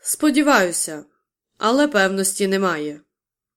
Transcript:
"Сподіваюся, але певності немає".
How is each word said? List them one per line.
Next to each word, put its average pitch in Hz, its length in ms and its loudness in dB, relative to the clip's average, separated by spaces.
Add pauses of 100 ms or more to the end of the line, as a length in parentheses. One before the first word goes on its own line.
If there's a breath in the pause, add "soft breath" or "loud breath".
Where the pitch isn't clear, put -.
"Сподіваюся, 226 1040 0 (540)
але 262 300 2
певності 190 600 0
немає". 160 520 -2 (560)